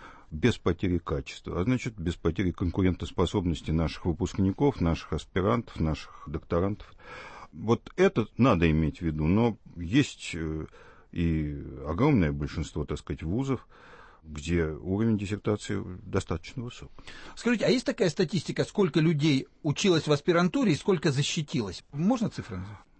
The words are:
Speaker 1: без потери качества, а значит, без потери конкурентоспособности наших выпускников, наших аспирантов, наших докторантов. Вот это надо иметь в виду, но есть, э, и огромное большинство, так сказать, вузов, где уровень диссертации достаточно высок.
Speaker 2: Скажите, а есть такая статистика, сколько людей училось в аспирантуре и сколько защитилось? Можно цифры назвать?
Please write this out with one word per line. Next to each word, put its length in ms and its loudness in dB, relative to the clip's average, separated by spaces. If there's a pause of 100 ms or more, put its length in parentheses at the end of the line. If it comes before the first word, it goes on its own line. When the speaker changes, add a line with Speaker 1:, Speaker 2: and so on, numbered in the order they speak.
(320)
Speaker 1:
без 260 2
потери 400 0
качества, 640 -4
а 20 2
значит, 340 -2
без 180 -2
потери 360 0
конкурентоспособности 1200 0
наших 340 0
выпускников, 760 0
наших 320 0
аспирантов, 680 -2
наших 480 -4
докторантов. 640 -4 (640)
Вот 420 0
это 400 4
надо 340 6
иметь 280 2
в 60 -12
виду, 240 0
но 300 4 (200)
есть, 560 0
э, 320 -4 (480)
и 500 0 (240)
огромное 460 2
большинство, 500 -4
так 140 -6
сказать, 260 -8
вузов, 420 -4 (580)
где 420 -2
уровень 520 0
диссертации 640 -4 (220)
достаточно 600 -4
высок. 280 -16 (440)
Speaker 2:
Скажите, 300 0
а 40 4
есть 160 2
такая 240 0
статистика, 560 -2
сколько 340 2
людей 480 4 (160)
училось 440 2
в 40 4
аспирантуре 640 4
и 20 0
сколько 360 2
защитилось? 800 -2
Можно 360 2
цифры 280 -8
назвать? 220 -10 (200)